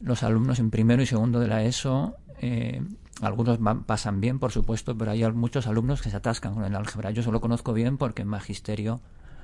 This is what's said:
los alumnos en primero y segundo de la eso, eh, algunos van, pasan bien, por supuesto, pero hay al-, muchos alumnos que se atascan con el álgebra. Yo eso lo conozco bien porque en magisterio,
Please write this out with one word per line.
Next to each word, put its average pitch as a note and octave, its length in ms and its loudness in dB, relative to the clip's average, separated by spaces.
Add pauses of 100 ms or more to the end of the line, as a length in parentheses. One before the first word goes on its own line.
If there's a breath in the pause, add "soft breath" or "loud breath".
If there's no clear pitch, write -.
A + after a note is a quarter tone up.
los B2+ 220 0
alumnos A#2 360 4
en A2+ 100 2
primero A2+ 320 6
y B2 60 2
segundo A#2+ 320 2
de A#2 80 2
la A2 160 2
eso, C3+ 520 0 (240)
eh, A#2+ 420 -2 (400)
algunos A#2 380 2
van, G#2+ 240 2
pasan G#2 380 -2
bien, B2 180 2
por B2+ 120 0
supuesto, A2+ 460 2
pero G#2+ 140 -2
hay A2+ 120 2
al-, A2+ 100 2
muchos A#2 340 0
alumnos A#2 340 0
que - 100 -4
se G2+ 60 -2
atascan G2+ 360 -4
con G#2+ 100 -2
el G2 120 -2
álgebra. G2+ 360 -4
Yo A2+ 100 0
eso A#2 100 0
lo A2 100 2
conozco A#2 320 0
bien A#2+ 240 2
porque A2+ 240 -4
en G2 80 -4
magisterio, G#2 720 -4 (420 loud breath)